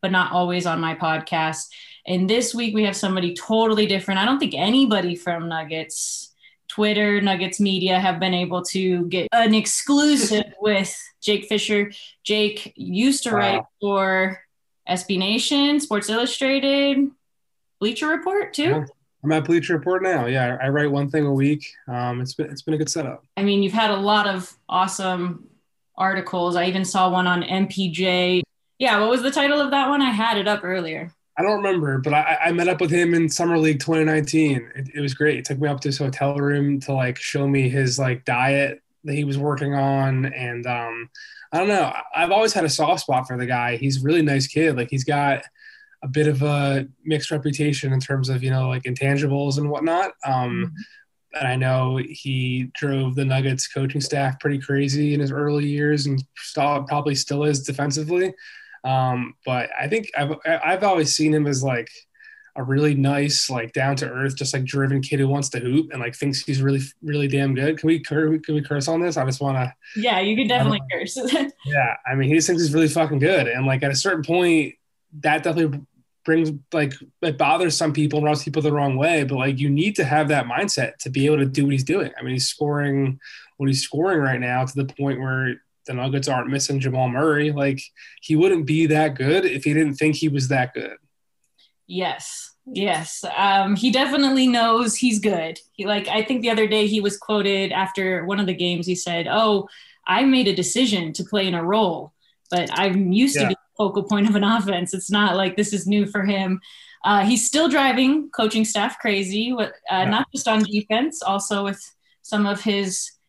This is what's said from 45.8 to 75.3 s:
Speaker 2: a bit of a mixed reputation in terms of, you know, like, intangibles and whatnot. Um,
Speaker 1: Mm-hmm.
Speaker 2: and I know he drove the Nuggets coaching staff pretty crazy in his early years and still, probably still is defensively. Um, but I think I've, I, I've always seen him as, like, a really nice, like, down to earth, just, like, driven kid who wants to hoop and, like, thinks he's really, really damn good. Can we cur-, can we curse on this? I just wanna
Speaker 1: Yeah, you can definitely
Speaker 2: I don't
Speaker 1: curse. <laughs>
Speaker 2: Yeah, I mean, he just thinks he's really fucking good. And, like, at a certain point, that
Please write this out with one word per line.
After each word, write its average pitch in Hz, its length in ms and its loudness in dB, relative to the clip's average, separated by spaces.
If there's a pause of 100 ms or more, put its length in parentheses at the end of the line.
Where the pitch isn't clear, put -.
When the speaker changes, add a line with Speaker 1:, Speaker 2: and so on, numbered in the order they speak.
Speaker 2:
a 147 40 -8
bit 151 200 2
of 139 140 2
a 139 460 0 (180)
mixed 151 240 -2
reputation 147 640 -2
in 131 60 2
terms 135 280 -2
of, 127 160 -2
you 131 60 0
know, 131 180 0
like, 127 160 -4
intangibles 139 760 0
and 147 120 0
whatnot. 165 420 0 (140)
Um, 131 480 -2 (600)
Speaker 1:
Mm-hmm. - 60 -8
Speaker 2:
and 135 80 -2
I 127 80 0
know 131 420 0
he 127 760 -4
drove 135 400 -2
the 139 100 -2
Nuggets 131 440 0
coaching 139 340 -4
staff 135 380 -2
pretty 143 180 0
crazy 139 560 0
in 143 60 2
his 143 120 0
early 147 360 0
years 147 400 0
and 135 160 0 (120)
still, 143 480 -2
probably 147 320 -2
still 143 280 -2
is 143 200 0
defensively. 151 720 -2 (500)
Um, 127 520 0 (100)
but 127 240 -2 (100)
I 135 80 -4
think 214 300 -2
I've, 143 140 0 (120)
I, 160 220 0
I've 185 180 2
always 180 320 2
seen 156 160 2
him 151 140 2
as, 135 180 0
like, 123 280 -2 (640)
a 127 80 -8
really 139 320 2
nice, 143 520 2
like, 117 240 -6
down 135 260 0
to 131 120 -6
earth, 131 260 -4
just, 135 200 -4
like, 131 80 0
driven 135 400 0
kid 139 160 -2
who 135 80 2
wants 139 220 0
to 127 100 -6
hoop 135 320 0
and, 127 100 -8
like, 120 140 -6
thinks 143 280 -4
he's 135 200 0
really, 135 180 2 (220)
really 147 240 -2
damn 139 260 0
good. 143 240 0
Can - 80 -6
we 160 140 4
cur-, 156 400 0
can 156 160 -4
we 147 80 0
curse 143 240 -2
on 165 120 0
this? 175 180 -2
I 135 80 0
just 131 140 -2
wanna 131 320 -2 (240)
Speaker 1:
Yeah, 214 240 0
you 202 160 0
can 247 120 0
definitely 226 340 2 (100)
Speaker 2:
I - 60 -4
don't - 20 -4
Speaker 1:
curse. 269 580 -2
<laughs> - 100 -14
Speaker 2:
Yeah, 135 280 0 (160)
I 131 40 0
mean, 135 140 2
he 147 40 4
just 160 140 4
thinks 175 160 2
he's 147 100 2
really 160 140 4
fucking 147 320 0
good. 156 280 4
And, 127 200 0
like, 135 160 0
at 139 80 0
a 135 40 -2
certain 170 280 0
point, 165 500 2 (460)
that 156 240 2